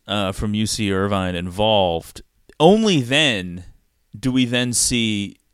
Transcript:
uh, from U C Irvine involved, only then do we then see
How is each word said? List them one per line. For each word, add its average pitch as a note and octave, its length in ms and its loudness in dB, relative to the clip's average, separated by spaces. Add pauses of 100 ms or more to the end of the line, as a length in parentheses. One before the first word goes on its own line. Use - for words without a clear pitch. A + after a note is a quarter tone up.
uh, G2 260 -2
from G#2+ 220 -4
U G#2+ 120 0
C G2+ 260 -2
Irvine F#2+ 420 -2
involved, F#2 880 0 (360)
only F#3+ 420 4
then A2+ 640 -2 (540)
do B2+ 140 -2
we B2+ 120 2
then B2 280 -2
see A2 640 -2 (180)